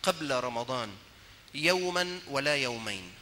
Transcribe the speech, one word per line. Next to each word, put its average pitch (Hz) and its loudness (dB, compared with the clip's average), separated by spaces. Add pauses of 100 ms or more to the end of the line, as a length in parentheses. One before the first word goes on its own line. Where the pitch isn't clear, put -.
قبل 156 0
رمضان 123 -2 (640)
يوماً 180 2
ولا 139 2
يومين 110 -2 (100)